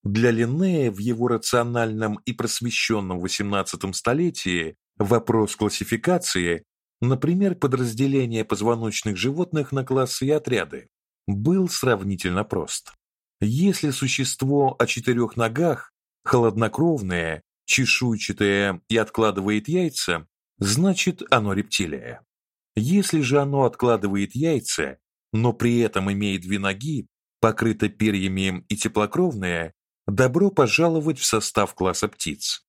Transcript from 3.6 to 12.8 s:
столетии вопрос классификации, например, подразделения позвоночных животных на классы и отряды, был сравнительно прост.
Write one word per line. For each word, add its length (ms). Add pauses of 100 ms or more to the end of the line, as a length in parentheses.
столетии 800 (240)
вопрос 560
классификации, 1080 (380)
например, 520
подразделения 880
позвоночных 720
животных 560
на 120
классы 420
и 60
отряды, 560 (400)
был 420
сравнительно 760
прост. 500 (460)